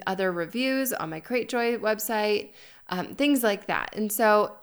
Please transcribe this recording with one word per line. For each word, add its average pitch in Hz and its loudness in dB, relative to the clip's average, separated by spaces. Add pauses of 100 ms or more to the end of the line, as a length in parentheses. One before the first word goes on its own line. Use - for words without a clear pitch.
other 190 0
reviews 247 0
on 160 -4
my 160 -8
Cratejoy 240 -2
website, 214 0 (360)
um, 180 -6
things 285 2
like 208 0
that. - -2
And 214 -4
so 214 4